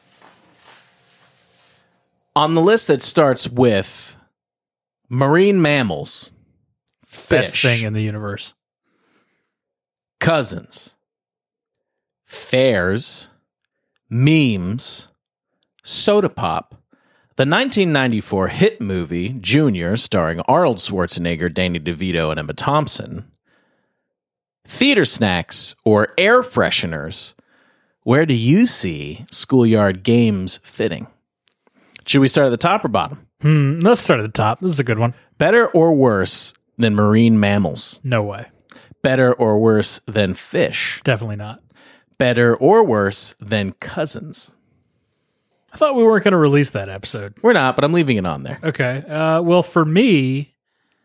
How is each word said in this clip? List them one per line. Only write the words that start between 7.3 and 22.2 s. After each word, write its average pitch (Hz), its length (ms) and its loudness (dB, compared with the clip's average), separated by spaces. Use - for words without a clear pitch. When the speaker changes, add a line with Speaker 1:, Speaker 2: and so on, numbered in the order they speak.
Speaker 1:
Fish. - 100 -2
Speaker 2:
thing 117 240 0
in 107 60 -6
the 107 80 -4
universe. 104 540 -8
Speaker 1:
Cousins. - 760 -4
Fairs. 117 1040 -2
Memes. 123 1000 0
Soda 208 480 0
pop. 85 460 -8
The 135 100 2
nineteen 196 460 0
ninety-four 113 560 -2
hit 208 320 0
movie, 87 500 -6
Junior, 101 560 0
starring 85 440 -2
Arnold 139 380 0
Schwarzenegger, 87 760 -4
Danny 87 280 -4
DeVito, 82 500 -4